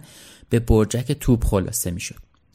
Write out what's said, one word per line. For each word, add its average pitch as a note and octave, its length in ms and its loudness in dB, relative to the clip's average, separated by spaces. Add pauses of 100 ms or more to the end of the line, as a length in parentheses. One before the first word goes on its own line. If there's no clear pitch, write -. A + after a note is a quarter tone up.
(500)
به A#2+ 100 2
برجک A#2 520 2
توپ B2 340 0
خلاصه F#2 460 -2
می‌شد. - 280 -10 (360)